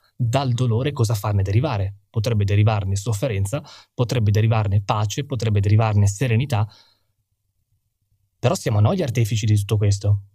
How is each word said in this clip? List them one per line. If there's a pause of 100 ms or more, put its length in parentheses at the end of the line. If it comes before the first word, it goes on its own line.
(160)
dal
dolore
cosa
farne
derivare.
Potrebbe
derivarne
sofferenza, (320)
potrebbe
derivarne
pace,
potrebbe
derivarne
serenità. (1700)
Però
siamo
noi
gli
artefici
di
tutto
questo. (120)